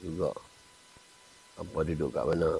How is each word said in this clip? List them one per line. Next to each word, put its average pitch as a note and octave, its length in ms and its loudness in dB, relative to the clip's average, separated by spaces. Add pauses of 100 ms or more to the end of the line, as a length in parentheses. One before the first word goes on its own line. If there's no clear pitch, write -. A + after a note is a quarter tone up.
juga E2+ 320 -2 (1300)
hampa E2 240 -4
duduk D#2 240 0
kat A#1+ 160 0
mana. E2 340 4